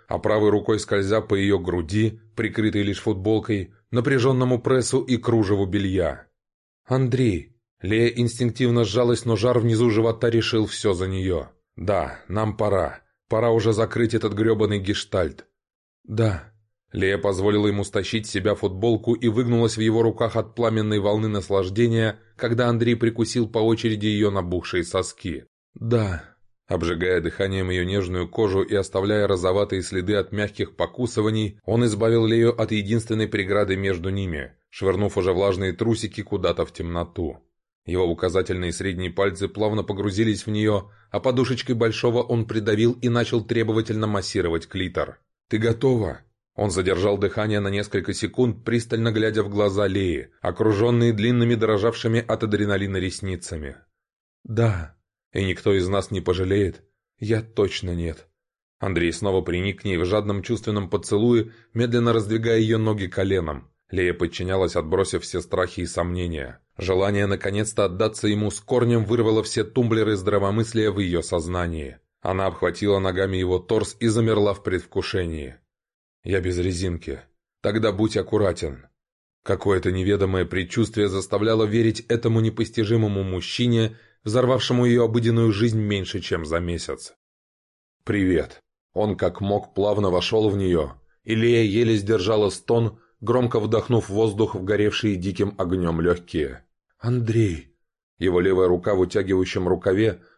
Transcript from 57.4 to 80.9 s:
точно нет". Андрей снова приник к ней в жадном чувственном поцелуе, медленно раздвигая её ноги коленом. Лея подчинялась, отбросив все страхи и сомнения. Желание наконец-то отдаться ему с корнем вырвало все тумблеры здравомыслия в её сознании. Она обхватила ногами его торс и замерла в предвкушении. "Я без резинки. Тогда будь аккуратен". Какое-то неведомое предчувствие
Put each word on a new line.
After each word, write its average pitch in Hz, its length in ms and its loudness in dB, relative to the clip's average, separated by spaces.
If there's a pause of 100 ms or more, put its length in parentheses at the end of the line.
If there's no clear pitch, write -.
точно 95 540 -2
нет". 85 320 -6 (540)
Андрей 160 320 0
снова 95 300 0
приник 90 400 -4
к - 20 -10
ней 98 120 0
в 82 100 0
жадном 101 360 -2
чувственном 104 480 -4
поцелуе, 113 600 2 (200)
медленно 117 400 2
раздвигая 113 460 0
её 113 200 2
ноги 107 280 0
коленом. 87 640 -2 (200)
Лея 90 240 0
подчинялась, 90 640 -2
отбросив 87 460 0
все - 180 -6
страхи 90 400 -4
и 85 60 -4
сомнения. 85 720 -6 (160)
Желание 98 500 0
наконец-то 101 580 -2
отдаться 107 420 -2
ему 104 240 0
с - 100 -10
корнем 120 440 2
вырвало 110 380 2
все 107 220 -2
тумблеры 110 520 2
здравомыслия 104 760 2
в 95 80 -2
её 87 240 0
сознании. 85 760 -4 (220)
Она 95 260 -2
обхватила 95 520 0
ногами 95 380 0
его 90 220 0
торс 110 420 -2
и 117 80 2
замерла 107 460 2
в - 80 -12
предвкушении. 85 920 -4 (680)
"Я 95 160 0
без 87 180 -2
резинки. 87 640 -4 (420)
Тогда 107 300 0
будь 107 240 0
аккуратен". 87 720 -2 (560)
Какое-то 95 480 0
неведомое 92 520 0
предчувствие 98 640 -2